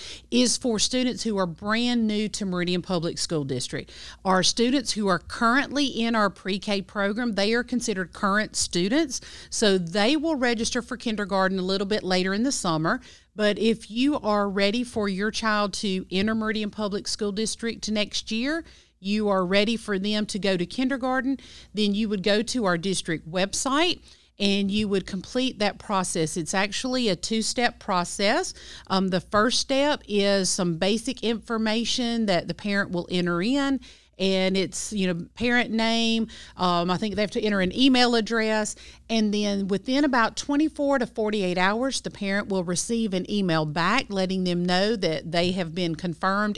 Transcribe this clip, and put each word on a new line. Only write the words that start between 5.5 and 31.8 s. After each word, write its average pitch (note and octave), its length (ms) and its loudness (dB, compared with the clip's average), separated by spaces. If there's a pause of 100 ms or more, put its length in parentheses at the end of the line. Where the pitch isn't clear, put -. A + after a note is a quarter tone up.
in A#3 300 0
our G#3 140 4
pre-K G3 520 -2
program, G#3 540 -2
they G3+ 180 2
are A#3+ 100 2
considered A3+ 500 -2
current G3+ 420 0
students, B3+ 640 0 (300)
so G3 280 4
they G3+ 380 2
will D#4 200 0
register A#3+ 460 0
for A#3+ 140 -10
kindergarten F#3+ 640 0
a - 20 0
little G3 260 0
bit G#3 160 -2
later F#3 300 2
in G#3+ 100 0
the C4+ 100 2
summer. E3+ 480 0 (360)
But G#3 220 2
if A3+ 320 0
you C4 280 2
are G#3 300 2
ready G3+ 340 2
for A3 240 -2
your G3 220 -2
child G#3 460 0
to F#3 360 -2
enter G#3 220 0
Meridian G#3+ 380 -2
Public G#3 360 -4
School G#3 240 -4
District A3 580 -4
next G#3 420 -2
year, C#4+ 340 -2 (340)
you G#3 300 0
are F#3+ 160 2
ready G3+ 320 2
for G3+ 220 -4
them G#3 260 0
to G#3 140 -6
go F#3+ 180 0
to F3+ 80 -2
kindergarten, B3+ 720 -2 (340)
then G3+ 220 2
you G#3+ 160 0
would G3 140 -2
go G#3 180 4
to A#3 240 -2
our F3 140 2
district E3+ 500 -2
website C4 720 0 (380)
and G3 320 2
you G#3+ 160 0
would F#3+ 180 0
complete A3+ 540 -4
that G3+ 180 0
process. F3+ 580 -2
It's F3 200 -4
actually A3+ 540 0
a F3 60 2
two-step A3+ 600 -2
process. G#3 800 0 (320)
Um, F#3+ 220 0
the F#3 120 0
first G#3+ 380 2
step C#4 480 0
is G3 420 2
some F3 280 0
basic G3+ 460 -2
information A3+ 1000 -2